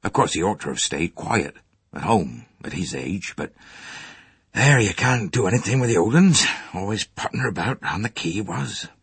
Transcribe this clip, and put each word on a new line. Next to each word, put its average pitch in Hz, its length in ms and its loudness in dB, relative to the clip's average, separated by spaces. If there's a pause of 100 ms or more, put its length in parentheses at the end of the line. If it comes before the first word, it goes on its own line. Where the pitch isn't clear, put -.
Of 104 100 -4
course, 110 220 2
he - 80 -2
ought 98 180 0
to - 80 -8
have 65 100 -6
stayed - 360 -2
quiet, - 420 -2 (360)
at - 100 -12
home, 71 440 0 (180)
at - 80 -8
his 85 220 -6
age, 69 420 -6
but - 160 -8 (1000)
there, 139 280 6
you 101 140 2
can't 120 360 0
do 117 160 0
anything 120 340 2
with 123 100 2
the 117 60 2
old 92 180 2
uns. 175 300 8 (280)
Always 98 320 -4
putting - 400 -4
about 101 380 -2
on - 200 -4
the 113 60 -2
quay - 220 -4
he 87 100 -4
was. 123 480 -6 (140)